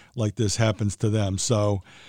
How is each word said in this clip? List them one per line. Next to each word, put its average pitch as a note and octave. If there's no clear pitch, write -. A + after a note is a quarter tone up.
like G#2+
this G#2+
happens G#2+
to A2+
them. G2+
So G#2